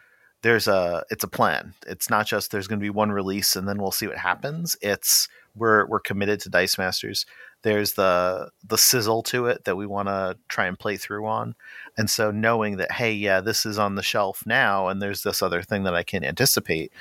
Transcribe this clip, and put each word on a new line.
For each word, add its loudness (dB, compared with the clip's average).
there's 4
a, 2
it's -6
a -4
plan. 0
It's -8
not 2
just -2
there's -4
gonna -4
be -4
one 2
release 0
and -4
then -2
we'll -4
see -4
what -8
happens. -4
It's 0
we're, 4
we're 0
committed -2
to -14
Dice 2
Masters. -4
There's 2
the, 2
the -2
sizzle 2
to -2
it -2
that 0
we -4
wanna -2
try -2
and -4
play -4
through -8
on. -4
And 0
so 2
knowing 2
that, -2
hey, -2
yeah, 2
this 0
is -2
on 2
the -2
shelf -2
now 2
and -4
there's -4
this -2
other 0
thing -2
that 0
I 0
can -4
anticipate, 0